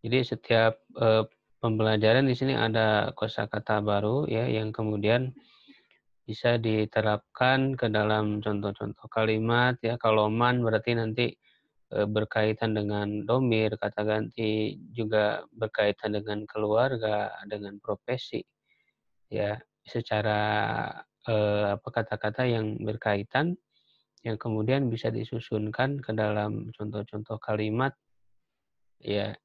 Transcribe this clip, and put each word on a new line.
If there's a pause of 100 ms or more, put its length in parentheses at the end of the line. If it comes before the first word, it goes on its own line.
Jadi
setiap, (160)
eh, (360)
pembelajaran
di
sini
ada
kosakata
baru
ya,
yang
kemudian (960)
bisa
diterapkan
ke
dalam
contoh-contoh
kalimat
ya.
Kalau
man
berarti
nanti, (640)
eh,
berkaitan
dengan
domir,
kata
ganti, (160)
juga (160)
berkaitan
dengan
keluarga, (160)
dengan
profesi. (880)
Ya, (280)
secara, (920)
eh, (100)
apa,
kata-kata
yang
berkaitan, (680)
yang
kemudian
bisa
disusunkan
ke
dalam
contoh-contoh
kalimat. (1080)
Ya.